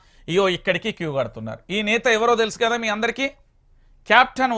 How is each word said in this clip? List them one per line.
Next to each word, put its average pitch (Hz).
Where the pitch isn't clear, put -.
ఇయో 190
ఇక్కడికి 175
క్యూ 170
కడుతున్నారు. 113
ఈ 214
నేత 220
ఎవరో 233
తెలుసు 220
కదా 233
మీ 226
అందరికీ, 233
కెప్టెన్ 247